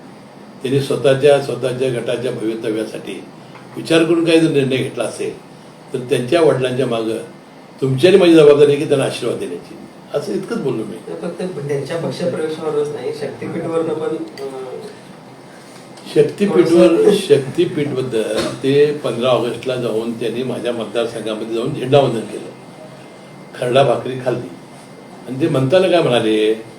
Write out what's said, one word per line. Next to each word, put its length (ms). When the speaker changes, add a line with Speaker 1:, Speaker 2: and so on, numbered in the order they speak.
Speaker 1:
त्यांनी 180
स्वतःच्या, 600
स्वतःच्या 500
गटाच्या 400
भवितव्यासाठी 920
विचार 280
करून 200
काही 160
जर 100
निर्णय 260
घेतला 280
असेल 360
तर 60
त्यांच्या 420
वडिलांच्या 460
मागं 300
तुमची 280
आणि 80
माझी 180
जबाबदारी 380
आहे 80
की 80
त्यांना 180
आशीर्वाद 320
देण्याची, 360
असं 180
इतकंच 260
बोललो 260
मी. 280
Speaker 2:
फक्त 560
त्यांच्या 280
पक्षप्रवेशावरच 920
नाही, 260
शक्तीपीठवरनं 800
पण, 220
अ, 40
Speaker 1:
शक्तीपीठवर, 720
Speaker 2:
थोडंसं 280
Speaker 1:
शक्तीपीठबद्दल 1200
ते 300
पंधरा 360
ऑगस्टला 480
जाऊन 440
त्यांनी 220
माझ्या 300
मतदारसंघामध्ये 840
जाऊन 200
झेंडावंदन 460
केलं, 280
खरडा 240
भाकरी 320
खाल्ली 240
आणि 120
ते 80
म्हणताना 400
काय 140
म्हणाले 520